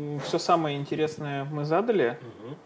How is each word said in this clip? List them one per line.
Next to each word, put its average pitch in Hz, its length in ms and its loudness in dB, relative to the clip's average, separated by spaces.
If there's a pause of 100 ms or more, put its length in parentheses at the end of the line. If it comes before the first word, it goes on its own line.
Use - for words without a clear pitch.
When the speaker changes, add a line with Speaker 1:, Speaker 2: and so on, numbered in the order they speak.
(140)
Speaker 1:
м, 143 60 -4
все - 180 -2
самое 160 400 4
интересное 147 640 -2
мы 147 200 -4
задали. 160 560 2
Speaker 2:
Мгм. - 460 -12